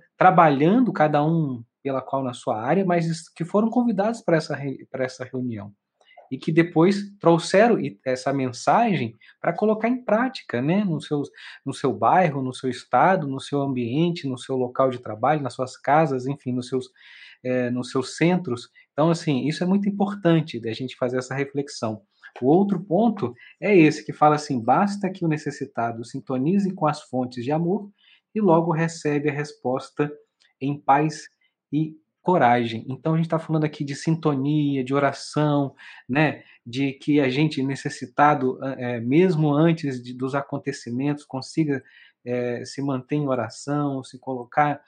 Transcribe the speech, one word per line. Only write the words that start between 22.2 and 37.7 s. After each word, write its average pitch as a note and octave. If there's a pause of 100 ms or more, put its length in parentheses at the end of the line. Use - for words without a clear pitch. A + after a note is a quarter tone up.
O B2
outro F#3
ponto G3+ (280)
é G3
esse, D#3
que -
fala D3+
assim, C#3+
"Basta F3+
que F#3
o E3+
necessitado C3
sintonize C#3+
com E3+
as D3
fontes B2
de C3+
amor E3+ (460)
e G#3+
logo E3+
recebe D3+
a C#3+
resposta C#3+ (480)
em C#3+
paz D3+ (440)
e D#3 (260)
coragem." A#2+
Então, C3
a D#3+
gente E3
tá D#3+
falando D#3+
aqui D3
de C#3
sintonia, D3
de B2+
oração, C#3+ (340)
né? C#3 (220)
De C3
que D3
a C3+
gente, D3
necessitado, C#3